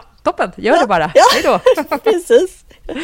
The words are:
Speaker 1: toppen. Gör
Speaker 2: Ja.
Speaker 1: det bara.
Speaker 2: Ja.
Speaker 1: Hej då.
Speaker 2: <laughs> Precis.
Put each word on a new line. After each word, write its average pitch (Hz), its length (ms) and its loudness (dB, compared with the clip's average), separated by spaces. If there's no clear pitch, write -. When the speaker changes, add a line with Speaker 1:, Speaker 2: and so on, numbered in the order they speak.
Speaker 1:
toppen. 262 340 -4
Gör 220 180 0
Speaker 2:
Ja. 339 60 2
Speaker 1:
det 262 60 0
bara. 170 280 -2
Speaker 2:
Ja. 302 80 4
Speaker 1:
Hej 320 80 -2
då. 311 560 0
Speaker 2:
<laughs> - 0 -
Precis. 349 680 0